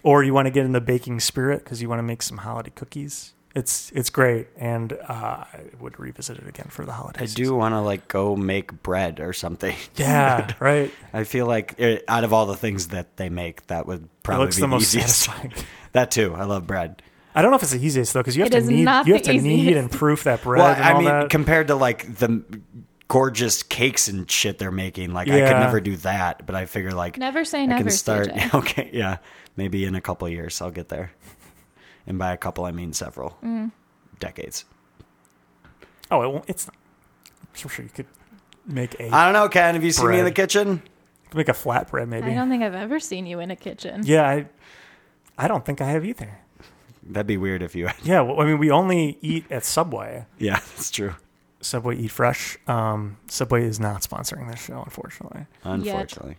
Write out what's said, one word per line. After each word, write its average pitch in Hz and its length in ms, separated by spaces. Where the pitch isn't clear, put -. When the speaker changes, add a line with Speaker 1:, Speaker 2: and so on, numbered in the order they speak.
Speaker 1:
or 143 220
you 135 100
wanna 135 160
get 135 160
in 127 60
the 123 80
baking 120 400
spirit 135 440
'cause 117 160
you 117 80
wanna 117 140
make 117 200
some 113 160
holiday 113 360
cookies. - 580
It's, - 400
it's 131 140
great, 120 380
and, 117 380
uh, - 180
I 113 340
would - 220
revisit - 380
it - 100
again - 220
for - 160
the - 40
Speaker 2:
I - 40
Speaker 1:
holidays. 117 400
Speaker 2:
do 131 200
wanna, 113 280
like, 101 260
go 101 260
make 98 480
bread 90 380
or 87 140
something. 87 420
<laughs> - 100
Speaker 1:
Yeah, 135 600
right. 139 320
Speaker 2:
I 110 120
feel 123 220
like, 113 320
eh, 113 200
out 117 160
of 107 80
all 110 140
the 98 100
things 98 320
that 90 300
they 92 100
make, 85 380
that 85 200
would 87 180
Speaker 1:
It - 200
Speaker 2:
probably 120 220
Speaker 1:
looks - 100
Speaker 2:
be 98 60
Speaker 1:
the 143 40
Speaker 2:
the 135 40
Speaker 1:
most 113 240
Speaker 2:
easiest. 120 320
Speaker 1:
satisfying. - 260
Speaker 2:
<laughs> - 200
That 123 180
too. 98 240
I 92 100
love 98 220
bread. 87 360
Speaker 1:
I 156 80
don't 233 80
know 269 60
if - 60
it's 143 100
the 127 140
easiest 131 280
though, 127 80
'cause 127 140
you 175 60
have 240 100
Speaker 3:
It 247 40
Speaker 1:
to 233 60
Speaker 3:
is 117 80
Speaker 1:
knead, 156 160
Speaker 3:
not 262 200
Speaker 1:
you 175 80
have - 80
Speaker 3:
the - 120
Speaker 1:
to - 80
knead 156 180
Speaker 3:
easiest. 160 200
Speaker 1:
and 123 120
proof 151 320
that 123 180
bread 123 200
Speaker 2:
Well, 156 120
Speaker 1:
and 131 80
Speaker 2:
I 160 100
Speaker 1:
all 143 80
Speaker 2:
mean, - 80
Speaker 1:
that. 147 220
Speaker 2:
compared 151 380
to, 147 60
like, 120 440
the 117 240
gorgeous 123 540
cakes - 460
and 95 220
shit - 280
they're 95 120
making, 92 420
like, 90 160
I 139 40
could 143 80
Speaker 1:
Yeah. 131 200
Speaker 2:
never 123 200
do 95 160
that. 92 500
But 92 80
I 92 100
figure, 92 280
like, 87 260
Speaker 3:
Never 269 260
say 285 180
Speaker 2:
I 269 40
Speaker 3:
never, 247 180
Speaker 2:
can 214 60
start. 104 420
Speaker 3:
C - 0
J. 98 180
Speaker 2:
<laughs> - 40
Okay, - 400
yeah, 95 240
maybe 98 260
in 95 100
a 92 60
couple 90 260
of 85 60
years 85 300
I'll 90 80
get 90 180
there. 85 240
And 92 140
by 92 140
a 87 40
couple, 90 280
I 90 80
mean 85 200
several - 520
Speaker 3:
Mm. 226 260
Speaker 2:
decades. - 460
Speaker 1:
Oh, 143 120
it 135 100
won't, 147 160
it's. - 200
I'm - 1040
sure 120 140
you 110 60
could - 160
make 127 340
a 117 140
Speaker 2:
I 160 100
don't 185 100
know, 208 140
Ken. 170 260
Have 165 100
you 165 80
seen 190 160
me 185 100
in 180 60
the 175 60
Speaker 1:
bread. - 60
Speaker 2:
kitchen? 202 320
Speaker 1:
You - 640
could 156 80
make 156 100
a 131 40
flatbread, 123 560
maybe. 117 220
Speaker 3:
I 226 40
don't 254 140
think 247 140
I've 196 120
ever 226 260
seen 185 260
you 175 140
in 175 100
a 180 60
kitchen. - 480
Speaker 1:
Yeah, 147 240
I, 143 180
I 135 100
don't 214 160
think 143 160
I 135 100
have 156 140
either. 123 340
Speaker 2:
That'd 101 220
be 104 100
weird 92 260
if 85 120
you 87 140
had. - 160
Speaker 1:
Yeah, 170 160
well, 131 200
I 151 60
mean, 151 120
we 151 120
only 170 520
eat 156 280
at 127 140
Subway. 120 640
Speaker 2:
Yeah, 107 160
<laughs> - 220
that's - 140
true. 101 240
Speaker 1:
Subway 120 360
Eat 117 140
Fresh. - 560
Um, 107 500
Subway 120 380
is 107 140
not 104 220
sponsoring - 480
this 117 100
show, 127 220
unfortunately. - 640
Speaker 3:
Yet. 185 80
Speaker 2:
Unfortunately. 101 680